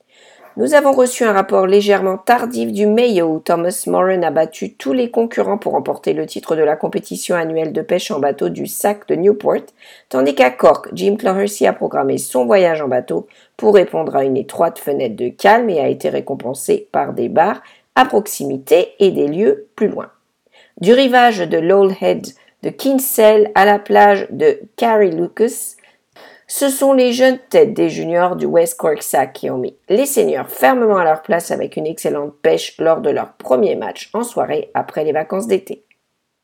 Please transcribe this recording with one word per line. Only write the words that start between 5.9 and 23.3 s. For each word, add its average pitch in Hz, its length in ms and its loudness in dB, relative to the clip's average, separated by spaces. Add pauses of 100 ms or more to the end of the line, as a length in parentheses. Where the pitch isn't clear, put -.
le 156 120 -6
titre - 300 -6
de 160 80 0
la 151 120 2
compétition 180 600 -6
annuelle 160 380 -4
de 160 100 -4
pêche 175 260 -4
en 147 100 -6
bateau 143 300 -2
du 151 160 -8
sac - 420 -4
de 151 60 -2
Newport, 170 480 0 (480)
tandis 269 240 0
qu'à 254 160 4
Cork, - 440 2
Jim 196 220 -2
Clohessy 196 520 -2
a - 60 2
programmé 139 440 -4
son 247 300 -2
voyage 175 340 2
en 143 60 -6
bateau 127 400 -4 (280)
pour 214 200 4
répondre 160 400 0
à 135 80 0
une 135 120 -2
étroite 165 440 -4
fenêtre 135 360 -6
de 120 140 -6
calme 226 400 2
et 165 100 -2
a 131 100 0
été 135 200 -4
récompensé 139 840 -4
par 139 220 -4
des 120 160 -4
bars 170 320 0 (320)
à - 120 4
proximité 147 920 -2
et 190 140 4
des 143 160 0
lieux 202 480 -2
plus 214 140 0
loin. - 200 -10 (720)
Du 180 100 6
rivage 247 460 6
de 165 220 -2
Lowell 190 420 4
Head 180 280 -2 (340)
de - 80 -6
Kinsale 220 840 2